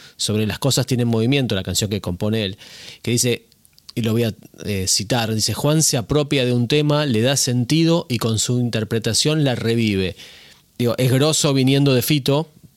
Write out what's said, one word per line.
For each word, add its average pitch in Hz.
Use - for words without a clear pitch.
sobre 107
Las 90
cosas 131
tienen 120
movimiento, 117
la 92
canción 98
que 101
compone 104
él, 95
que 113
dice, 120
y 117
lo 110
voy 117
a, 110
eh, 95
citar, 113
dice, 110
"Juan 156
se 151
apropia 143
de 123
un 120
tema, 147
le 110
da 131
sentido 156
y 120
con 113
su 123
interpretación 117
la 127
revive". 107
Digo, 120
es 127
groso 143
viniendo 135
de 123
Fito, 147